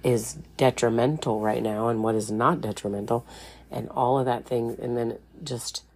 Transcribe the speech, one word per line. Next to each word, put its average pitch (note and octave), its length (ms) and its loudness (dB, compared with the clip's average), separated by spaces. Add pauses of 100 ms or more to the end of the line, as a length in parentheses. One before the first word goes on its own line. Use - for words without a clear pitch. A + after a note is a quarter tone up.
is A#2 360 2 (180)
detrimental B2 840 2
right A2 200 0
now A2 280 0
and A2 140 2
what A2 120 2
is G#2+ 160 -2
not C#3+ 300 2
detrimental, G#2 640 -2 (440)
and A2 200 -8
all C3 280 2
of C3 80 2
that A#2+ 200 -2
thing. A#2 360 -2
And A#2+ 140 -2
then A#2 160 0
it - 100 -8 (220)
just B2+ 400 -8 (120)